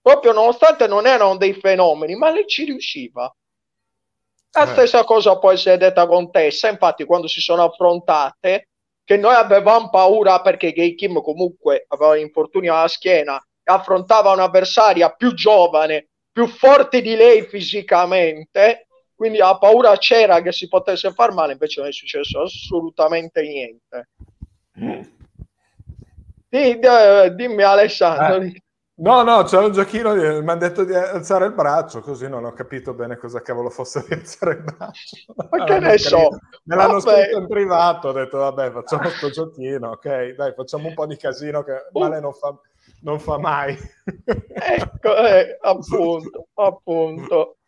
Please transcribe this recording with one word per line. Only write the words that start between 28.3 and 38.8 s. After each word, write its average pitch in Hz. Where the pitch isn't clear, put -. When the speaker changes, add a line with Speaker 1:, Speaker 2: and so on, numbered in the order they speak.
Speaker 2:
Eh. 180
No, 240
no, 233
c'è 185
un 208
giochino, 208
di-, 156
mi 156
hanno 170
detto 175
di 185
alzare 185
il -
braccio, 147
così 131
non 127
ho 120
capito 127
bene 120
cosa 120
cavolo 120
fosse 123
di -
alzare -
il -
braccio. -
Speaker 1:
Ma 349
che 415
Speaker 2:
Ah, 381
Speaker 1:
ne 226
so? -
Speaker 2:
carino. 160
Me 165
l'hanno 202
Speaker 1:
Vabbè. 208
Speaker 2:
scritto -
in 185
privato, 180
ho -
detto, 131
"Vabbè, 135
facciamo 147